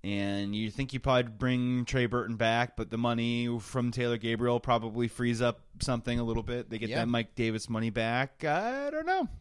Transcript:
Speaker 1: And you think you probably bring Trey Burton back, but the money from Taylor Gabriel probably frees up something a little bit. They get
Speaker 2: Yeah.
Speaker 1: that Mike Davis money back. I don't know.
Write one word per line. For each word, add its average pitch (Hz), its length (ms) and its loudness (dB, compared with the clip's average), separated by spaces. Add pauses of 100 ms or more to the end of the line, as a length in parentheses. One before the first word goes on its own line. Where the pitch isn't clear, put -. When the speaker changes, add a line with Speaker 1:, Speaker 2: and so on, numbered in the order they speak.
Speaker 1:
And 101 540 -2
you 110 140 -2
think 135 240 -6
you 113 60 -2
probably 123 300 2
bring 123 540 0
Trey 123 220 2
Burton 113 300 0
back, 117 400 2
but 107 140 -6
the 113 60 -4
money 120 640 0
from 120 300 -2
Taylor 120 260 0
Gabriel 117 420 2
probably 117 500 0
frees 120 340 0
up 120 180 2 (200)
something 120 380 0
a 120 60 0
little 113 180 0
bit. 117 280 -6
They 110 80 -6
get 110 100 -4
Speaker 2:
Yeah. 117 120 -2
Speaker 1:
that 113 80 0
Mike 117 260 0
Davis 110 340 0
money 113 220 0
back. 117 520 0
I 233 480 0
don't 311 140 -4
know. 359 240 2 (120)